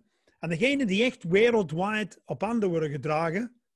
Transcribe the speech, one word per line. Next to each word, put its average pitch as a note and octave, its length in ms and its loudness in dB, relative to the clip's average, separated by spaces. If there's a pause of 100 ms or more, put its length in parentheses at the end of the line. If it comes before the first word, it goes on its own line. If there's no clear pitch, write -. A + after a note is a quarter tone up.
(400)
En E3 100 -6
degene B3+ 360 0
die G3 180 2
echt B3 200 -2
wereldwijd G3+ 1000 0
op C3+ 160 -8
handen G#3 280 0
worden D#3+ 200 0
gedragen, D#3 720 -2 (140)